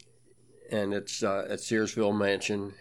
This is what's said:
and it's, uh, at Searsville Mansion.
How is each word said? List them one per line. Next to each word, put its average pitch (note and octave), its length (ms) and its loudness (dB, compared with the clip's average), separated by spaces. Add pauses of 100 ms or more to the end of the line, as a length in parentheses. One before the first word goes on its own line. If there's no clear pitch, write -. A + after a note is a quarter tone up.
(720)
and G2+ 240 0
it's, - 280 -6
uh, G2 280 0
at G2+ 80 -4
Searsville G#2+ 580 2
Mansion. G2 640 0